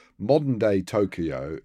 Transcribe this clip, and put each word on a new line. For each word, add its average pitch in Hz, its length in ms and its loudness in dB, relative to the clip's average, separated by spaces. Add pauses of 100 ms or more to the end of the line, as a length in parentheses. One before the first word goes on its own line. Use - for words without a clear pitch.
(180)
Modern 135 400 2
day 101 240 4
Tokyo 80 840 -2